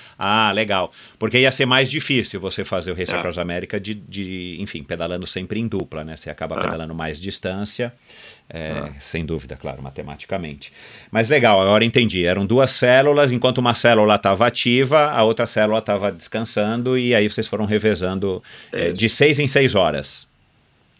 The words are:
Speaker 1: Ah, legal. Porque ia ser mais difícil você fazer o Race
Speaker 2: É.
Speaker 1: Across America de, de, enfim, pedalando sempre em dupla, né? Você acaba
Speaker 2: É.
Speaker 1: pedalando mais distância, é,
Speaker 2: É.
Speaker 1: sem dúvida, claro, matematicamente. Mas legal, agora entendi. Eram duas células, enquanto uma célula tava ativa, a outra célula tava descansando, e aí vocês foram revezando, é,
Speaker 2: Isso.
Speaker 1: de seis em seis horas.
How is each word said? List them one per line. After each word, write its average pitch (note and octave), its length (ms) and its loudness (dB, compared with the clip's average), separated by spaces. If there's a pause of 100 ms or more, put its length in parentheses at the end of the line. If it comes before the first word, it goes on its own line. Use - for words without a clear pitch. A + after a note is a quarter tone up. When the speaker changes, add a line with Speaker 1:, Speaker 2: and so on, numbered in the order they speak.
(160)
Speaker 1:
Ah, G#2+ 380 2
legal. G2 380 -2 (260)
Porque A2 200 0
ia C3 120 6
ser C3 160 0
mais C3 240 2
difícil C3+ 500 -2
você F#2+ 240 -6
fazer F2+ 280 -4
o - 20 -10
Race F2 180 -6
Speaker 2:
É. F2+ 60 -4
Speaker 1:
Across E2+ 200 -6
America F2 420 -6
de, G2+ 140 -8
de, F#2 680 -10
enfim, F2+ 240 -10
pedalando F2 420 -6
sempre F#2+ 320 -8
em A#2 80 -4
dupla, F2 380 -6
né? E2 120 -14
Você D#2+ 140 -14
acaba D#2+ 260 -8
Speaker 2:
É. - 40 -2
Speaker 1:
pedalando E2 340 -6
mais D#2+ 260 -8
distância, G2 720 -8 (560)
é, D#2+ 120 -14
Speaker 2:
É. D2+ 380 -8
Speaker 1:
sem E2 260 -8
dúvida, D2 360 -8
claro, C#2+ 220 -10
matematicamente. D2 880 -12 (400)
Mas A2 160 0
legal, A#2 320 6
agora G#2 240 6
entendi. A2+ 400 2
Eram F#2+ 220 0
duas B2 260 4
células, C#3 580 4
enquanto B2 280 0
uma B2 160 2
célula G#2+ 440 6
tava G2 280 2
ativa, C3 640 2
a B2 120 2
outra A2 240 2
célula G#2+ 360 0
tava G2+ 280 -2
descansando, A2+ 880 -4
e A#2+ 160 2
aí G#2+ 140 4
vocês G#2+ 180 -4
foram G#2 200 -2
revezando, F#2+ 760 0 (300)
é, - 160 -2
Speaker 2:
Isso. F2 80 -2
Speaker 1:
de A2 140 2
seis C#3+ 280 4
em D3 80 0
seis C3+ 300 2
horas. D#2 500 0 (720)